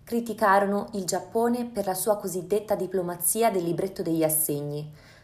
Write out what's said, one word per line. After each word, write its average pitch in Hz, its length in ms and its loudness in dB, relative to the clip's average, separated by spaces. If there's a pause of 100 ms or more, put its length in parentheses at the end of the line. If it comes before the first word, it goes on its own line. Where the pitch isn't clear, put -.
criticarono 202 920 2
il 196 100 -4
Giappone 233 640 0
per 202 180 -4
la 190 80 0
sua 208 240 2
cosiddetta 196 580 -2
diplomazia 185 760 0
del 190 140 0
libretto 175 360 -2
degli 165 240 2
assegni, 151 680 -2 (340)